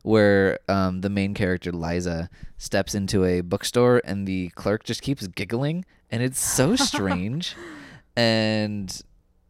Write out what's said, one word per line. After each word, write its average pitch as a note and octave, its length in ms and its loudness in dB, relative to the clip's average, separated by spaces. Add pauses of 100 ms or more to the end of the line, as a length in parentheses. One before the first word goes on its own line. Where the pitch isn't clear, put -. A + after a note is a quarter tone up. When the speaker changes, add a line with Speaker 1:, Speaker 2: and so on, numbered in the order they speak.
Speaker 1:
where, G2+ 540 4 (100)
um, F#2+ 340 0
the G2 80 -2
main G2 260 -2
character, F2+ 360 -2
Liza, E2+ 580 -2 (280)
steps - 380 -2
into G2 280 2
a F2+ 180 2
bookstore B2 640 2
and G2 240 -4
the F#2 220 -4
clerk - 340 -4
just - 200 -6
keeps C3+ 240 -4
giggling, C3+ 580 -4 (240)
and A#2 140 -2
it's B2+ 160 -2
so D3+ 360 2
Speaker 2:
<laughs> - 0 -
Speaker 1:
strange. F3+ 800 -2 (640)
And G#2+ 840 0 (480)